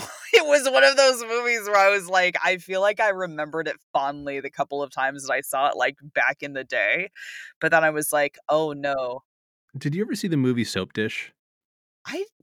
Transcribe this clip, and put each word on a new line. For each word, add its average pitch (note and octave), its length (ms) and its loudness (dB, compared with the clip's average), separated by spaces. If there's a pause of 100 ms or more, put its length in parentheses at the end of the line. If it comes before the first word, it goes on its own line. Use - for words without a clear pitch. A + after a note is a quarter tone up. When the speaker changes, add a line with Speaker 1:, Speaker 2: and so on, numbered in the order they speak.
Speaker 1:
<laughs> - 40 -14 (280)
It F4 100 6
was C#4+ 220 4
one C4+ 140 6
of C4+ 140 6
those C4 260 4
movies A#3 460 -2
where G#3 80 2
I G3 140 8
was G3 180 0
like, F3+ 340 2
I F3+ 160 2
feel F#3 220 -4
like G3+ 180 2
I A3 120 2
remembered D#3+ 580 -6
it - 80 -6 (160)
fondly C#3+ 480 -4
the C#3 100 -10
couple C#3+ 320 -4
of C3+ 80 -6
times C3+ 360 -4
that C3 60 -4
I C3+ 100 -2
saw C#3 280 -2
it, - 60 -6
like, B2+ 200 -2 (160)
back B2+ 300 0
in C#3+ 120 -10
the C3 100 -8
day, B2+ 460 -2 (500)
but D#3+ 100 -2
then D#3+ 140 4
I D#3 60 2
was D3+ 220 -4
like, D3 240 0 (120)
"Oh, D3+ 240 0
no." C3+ 500 -6 (560)
Speaker 2:
Did D3 160 -4
you F#3+ 80 -2
ever A3+ 140 -4
see G3+ 100 -6
the E3 100 0
movie B2+ 280 2
Soap F#2 280 -6
Dish? - 400 -6 (720)
Speaker 1:
I, F4 200 -8 (180)